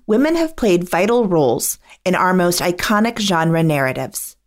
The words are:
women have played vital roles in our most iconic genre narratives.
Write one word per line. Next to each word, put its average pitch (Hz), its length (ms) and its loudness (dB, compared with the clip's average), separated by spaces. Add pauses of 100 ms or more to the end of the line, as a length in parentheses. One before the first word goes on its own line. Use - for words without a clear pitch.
women 277 280 2
have 320 200 -2
played 175 340 0
vital 208 380 0
roles 151 500 0 (260)
in 185 120 0
our 185 180 2
most 175 260 2
iconic 208 600 -2
genre 165 420 0
narratives. 135 760 -4 (120)